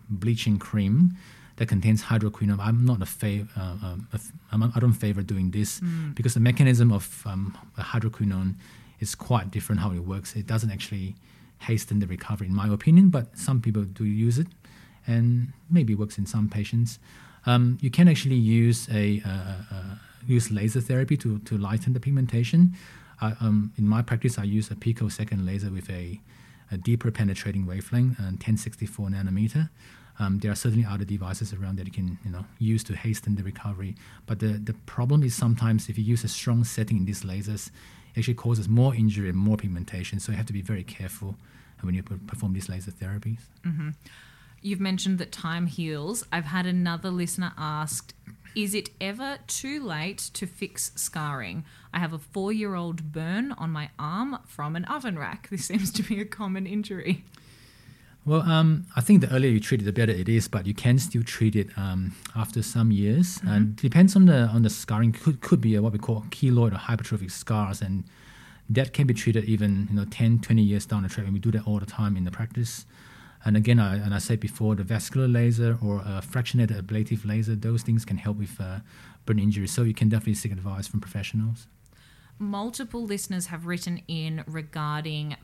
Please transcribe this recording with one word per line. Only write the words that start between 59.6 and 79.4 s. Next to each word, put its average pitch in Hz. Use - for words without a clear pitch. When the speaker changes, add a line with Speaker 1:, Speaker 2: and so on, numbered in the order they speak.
Speaker 1:
it, -
the 98
better 110
it 92
is, 113
but 92
you 101
can 123
still 127
treat 110
it, 101
um, 92
after 110
some 113
years. 107
Speaker 2:
Mm-hmm. -
Speaker 1:
And 107
depends 175
on 190
the, 135
on 113
the 107
scarring. 113
Could, 139
could 139
be 113
a, 104
what 110
we 101
call 107
keloid 120
or 92
hypertrophic 107
scars, 101
and 95
that 131
can 147
be 123
treated 113
even, 104
you 101
know, 101
ten, 113
twenty 113
years 101
down 104
the 92
track, 98
and 98
we 101
do 117
that 110
all 104
the 98
time 104
in 92
the 90
practice. -
And 107
again, 117
I, 101
and 104
I 101
said 113
before, 107
the 98
vascular 117
laser 117
or 101
a 98
fractionated 117
ablative 107
laser, 107
those 113
things 113
can 98
help 104
with, 101
uh, 95
burn 110
injury. 101